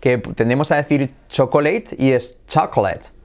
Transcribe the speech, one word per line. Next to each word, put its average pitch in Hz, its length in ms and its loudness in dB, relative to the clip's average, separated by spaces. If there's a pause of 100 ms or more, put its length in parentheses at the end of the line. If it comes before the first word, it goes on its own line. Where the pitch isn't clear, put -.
que - 180 2
tendemos 123 540 0
a 156 40 2
decir 139 380 0 (140)
chocolate 147 720 0
y 131 140 2
es - 340 -2
chocolate. - 640 -2 (160)